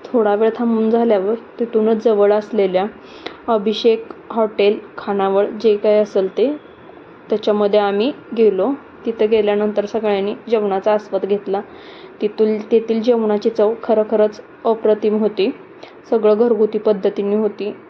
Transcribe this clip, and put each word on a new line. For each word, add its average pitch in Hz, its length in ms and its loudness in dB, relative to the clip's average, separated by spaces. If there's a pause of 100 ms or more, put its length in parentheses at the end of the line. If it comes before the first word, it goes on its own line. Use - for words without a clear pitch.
थोडा 214 300 0
वेळ 220 220 2
थांबून 220 340 0
झाल्यावर 226 440 2 (240)
तिथूनच 220 460 0
जवळ 202 280 4
असलेल्या 202 520 0 (640)
अभिषेक 220 640 0 (180)
हॉटेल 214 480 0 (200)
खानावळ, 196 480 0 (140)
जे 214 160 2
काय 214 220 2
असेल 208 380 0
ते, 254 160 2 (800)
त्याच्यामध्ये 208 500 2
आम्ही 202 320 0 (240)
गेलो. 202 340 2 (360)
तिथं 226 240 0
गेल्यानंतर 208 560 0
सगळ्यांनी 208 480 -2 (160)
जेवणाचा 208 420 0
आस्वाद 208 340 -2
घेतला. 196 340 -2 (600)
तिथून, 214 360 0 (160)
तेथील 226 300 2
जेवणाची 220 480 2
चव 220 220 2 (100)
खरोखरच 214 580 0 (240)
अप्रतिम 220 540 0
होती. 208 320 0 (600)
सगळं 214 280 2
घरगुती 220 400 0
पद्धतीने 202 580 -2
होती. 208 360 -4 (180)